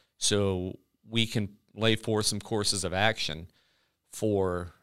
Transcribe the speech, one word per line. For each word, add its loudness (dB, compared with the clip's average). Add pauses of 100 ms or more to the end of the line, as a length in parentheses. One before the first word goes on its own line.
(180)
so 0 (280)
we 2
can -2 (260)
lay 4
forth 0
some 0
courses -2
of -4
action 0 (640)
for 0